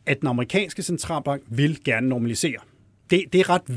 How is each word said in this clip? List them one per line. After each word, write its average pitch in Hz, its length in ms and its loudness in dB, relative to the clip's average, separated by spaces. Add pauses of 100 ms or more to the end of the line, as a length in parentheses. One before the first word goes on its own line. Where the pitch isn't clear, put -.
at 143 140 0
den 139 80 0
amerikanske 165 540 -2
centralbank 147 640 -4
vil 143 360 2
gerne 123 240 2
normalisere. 117 500 -2 (520)
Det, 175 220 4
det 180 80 6
er 185 100 4
ret 180 120 4 (140)